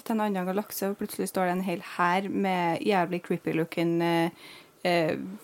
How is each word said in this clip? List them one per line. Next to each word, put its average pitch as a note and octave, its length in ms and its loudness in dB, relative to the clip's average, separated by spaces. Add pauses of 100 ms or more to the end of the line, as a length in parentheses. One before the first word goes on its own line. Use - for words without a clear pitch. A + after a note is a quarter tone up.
til A#3 160 -2
en G#3+ 80 2
annen F#3+ 180 0
galakse, G3 460 -2
og G3+ 80 -6
plutselig G3 320 -4
står F#3 160 2
det F3 80 2
en F#3 80 -2
hel F3 160 -2 (160)
hær F#3 340 2
med F3+ 520 0
jævlig F3+ 420 2
creepy E3+ 320 -2
looking, E3+ 460 0
eh, E3+ 280 2 (560)
eh, E3+ 300 2 (280)